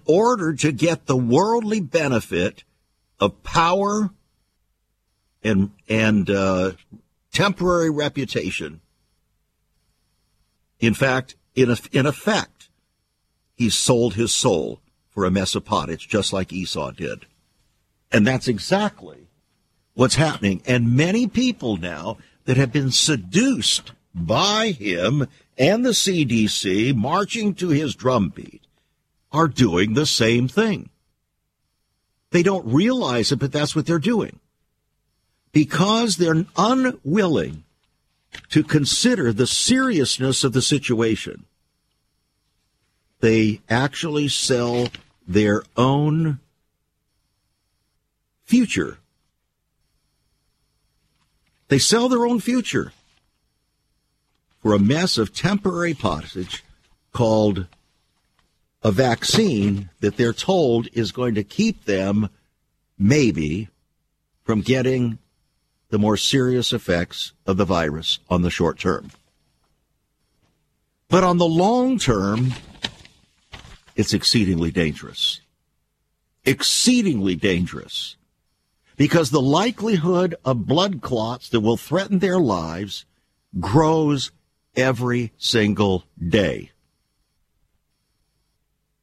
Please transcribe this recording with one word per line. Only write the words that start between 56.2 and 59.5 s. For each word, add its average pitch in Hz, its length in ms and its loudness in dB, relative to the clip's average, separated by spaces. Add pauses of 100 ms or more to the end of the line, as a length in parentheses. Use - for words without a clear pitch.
called 107 540 0 (1160)
a 110 80 2
vaccine 104 1000 0 (100)